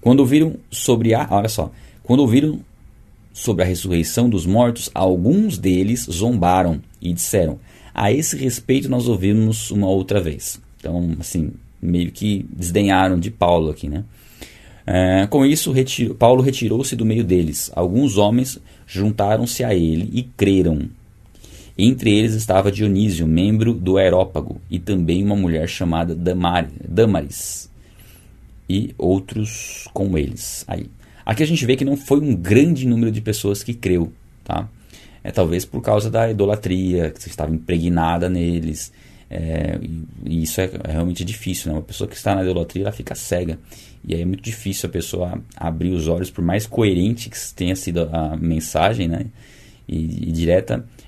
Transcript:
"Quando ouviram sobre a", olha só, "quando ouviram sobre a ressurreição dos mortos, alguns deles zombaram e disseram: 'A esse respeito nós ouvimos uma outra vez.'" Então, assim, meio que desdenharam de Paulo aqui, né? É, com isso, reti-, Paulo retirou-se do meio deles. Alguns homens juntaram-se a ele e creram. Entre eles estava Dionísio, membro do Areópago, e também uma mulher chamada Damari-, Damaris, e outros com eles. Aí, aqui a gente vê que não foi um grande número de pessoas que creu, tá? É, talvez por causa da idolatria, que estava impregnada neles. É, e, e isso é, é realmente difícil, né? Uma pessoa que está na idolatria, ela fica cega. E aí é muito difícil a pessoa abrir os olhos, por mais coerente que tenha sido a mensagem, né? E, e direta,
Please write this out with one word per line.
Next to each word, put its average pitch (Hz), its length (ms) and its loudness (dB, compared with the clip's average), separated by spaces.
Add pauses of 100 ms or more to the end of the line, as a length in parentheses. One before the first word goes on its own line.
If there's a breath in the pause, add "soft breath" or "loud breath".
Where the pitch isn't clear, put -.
"Quando 123 200 6
ouviram 151 340 4 (160)
sobre 113 440 2
a", 135 140 0
olha 101 200 2
só, 92 240 -4 (320 loud breath)
"quando 127 160 4
ouviram 143 400 4 (720)
sobre 92 320 0
a - 20 0
ressurreição 92 640 0
dos 90 160 0
mortos, 117 480 2
alguns 104 640 2
deles 95 500 0
zombaram 90 720 2 (220)
e 87 100 -2
disseram: 85 460 0 (340 loud breath)
'A 101 200 0
esse 151 240 -2
respeito 131 520 -2
nós 123 200 0
ouvimos 110 640 2
uma 101 160 2
outra 98 320 0
vez.'" - 400 -8 (180)
Então, 85 400 -4
assim, 82 320 -4 (320)
meio 87 300 0
que 104 380 -2
desdenharam 92 680 2
de 82 140 -4
Paulo 85 380 2
aqui, 76 180 -8
né? 82 160 -6 (840 loud breath)
É, 92 400 4
com 135 180 4
isso, 147 280 2
reti-, 131 420 0
Paulo 123 260 6
retirou-se 127 540 0
do 117 100 -2
meio 110 200 2
deles. 87 500 0
Alguns 101 420 2
homens 117 440 2 (260 soft breath)
juntaram-se 107 760 0
a 113 100 2
ele 85 380 2
e 120 100 -2
creram. 90 680 2 (880 loud breath)
Entre 120 320 4
eles 107 220 4
estava 101 400 2
Dionísio, 98 540 2
membro 107 480 2
do 92 240 0
Areópago, 90 640 2 (100)
e 87 80 -4
também 90 440 0
uma 101 140 0
mulher 85 320 0
chamada 85 460 -2
Damari-, 87 580 0 (160)
Damaris, 85 800 0 (1000 soft breath)
e 95 300 -2
outros - 960 -4
com 98 240 -2
eles. - 500 -6
Aí, - 220 -8 (380 soft breath)
aqui 113 160 0
a 156 40 2
gente 151 200 0
vê 127 100 4
que - 80 -2
não 139 120 0
foi 143 240 2
um 143 140 0
grande 127 520 4
número 117 260 2
de 110 80 -4
pessoas 101 420 -2
que 117 120 -8
creu, 90 360 0 (320)
tá? - 260 -6 (540 loud breath)
É, - 80 -10
talvez 87 360 0
por - 160 -8
causa 107 260 2
da 113 220 0
idolatria, 95 800 0
que - 180 -16
estava 78 260 -4
impregnada 85 760 0
neles. 85 600 -2 (380 soft breath)
É, 80 540 -4
e, 80 220 -10 (200)
e 82 200 -2
isso - 180 -4
é, 92 80 -2 (140)
é 78 80 -6
realmente 87 340 -2
difícil, 95 440 -6
né? 78 60 -4
Uma 80 60 -6
pessoa - 260 -8
que - 80 -14
está 101 180 -2
na 95 80 0
idolatria, 90 420 -2
ela 104 80 -4
fica - 220 -10
cega. 87 440 -4 (440 loud breath)
E - 120 -6
aí 85 80 -2
é - 20 -4
muito 95 180 -4
difícil 101 460 -8
a 82 40 -8
pessoa 87 500 -6 (120)
abrir 82 360 -4
os 82 180 -2
olhos, 87 220 -2
por - 120 -6
mais 95 220 0
coerente 104 640 0
que - 80 -16 (180)
tenha 90 220 -2
sido 85 340 -2
a 80 260 -2
mensagem, 82 720 0
né? - 180 -4 (600 loud breath)
E, 80 400 -4
e 82 40 -2
direta, 85 520 2 (240 loud breath)